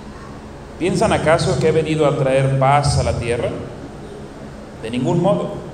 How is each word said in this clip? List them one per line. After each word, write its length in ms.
¿Piensan 360
acaso 440
que 100
he 40
venido 340
a 120
traer 400
paz 400
a 40
la 120
tierra? 340
De 80
ningún 320
modo. 520